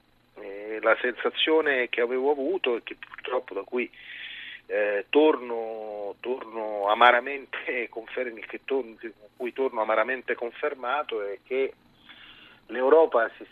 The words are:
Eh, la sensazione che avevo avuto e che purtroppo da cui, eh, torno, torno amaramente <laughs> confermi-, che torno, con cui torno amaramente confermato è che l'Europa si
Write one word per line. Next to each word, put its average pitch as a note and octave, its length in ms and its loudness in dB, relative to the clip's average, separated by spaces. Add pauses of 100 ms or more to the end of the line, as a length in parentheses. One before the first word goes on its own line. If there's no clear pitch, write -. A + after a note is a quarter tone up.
(400)
Eh, G#2 420 -10
la A2 200 4
sensazione B2+ 880 0
che - 120 -2
avevo C3 300 0
avuto C#3 460 0
e - 60 -6
che - 120 -12
purtroppo - 580 -8
da G2 80 -4
cui, A#2+ 280 -4 (760)
eh, G#2 440 0
torno, A2+ 1080 2
torno A2 680 -4
amaramente B2 1000 4
<laughs> - 40 -16
confermi-, A2+ 540 -8
che - 200 -12
torno, A#2+ 340 -2
con A2+ 120 -12 (260)
cui A#2+ 160 -6
torno A#2+ 280 -2
amaramente A2 540 0
confermato B2+ 840 -4
è G2+ 240 -6
che C3 280 -2 (920)
l'Europa C3 680 6
si - 140 -16